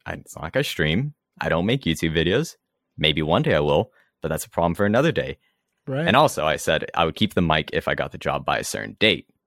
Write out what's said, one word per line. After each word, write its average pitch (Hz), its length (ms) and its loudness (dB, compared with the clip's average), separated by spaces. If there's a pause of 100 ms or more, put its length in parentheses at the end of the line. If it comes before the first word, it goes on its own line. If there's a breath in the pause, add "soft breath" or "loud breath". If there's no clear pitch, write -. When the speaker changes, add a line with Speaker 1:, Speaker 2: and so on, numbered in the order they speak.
Speaker 1:
it's - 300 -12
not - 80 -12
like 85 120 -8
I 135 60 2
stream. 101 500 0 (280)
I 80 100 -2
don't 85 160 2
make 135 160 0
YouTube 82 340 0
videos. 92 400 0 (420)
Maybe 76 240 2
one 78 200 2
day - 120 2
I 76 60 4
will, 73 320 2 (280)
but 78 80 -6
that's 78 160 -4
a - 60 -16
problem 87 240 0
for 101 100 0
another 123 280 2
day. 69 260 -6 (480)
Speaker 2:
Right. 139 200 -4
Speaker 1:
And 120 100 2
also, 135 280 4
I 78 120 2
said 78 380 0
I 82 120 2
would 80 80 -2
keep - 200 0
the 104 80 2
mic 78 300 2
if - 160 -2
I 76 60 0
got 69 180 -4
the - 60 -14
job 71 260 -4
by 67 140 0
a 52 60 -6
certain 52 340 -8
date. 101 280 2 (200)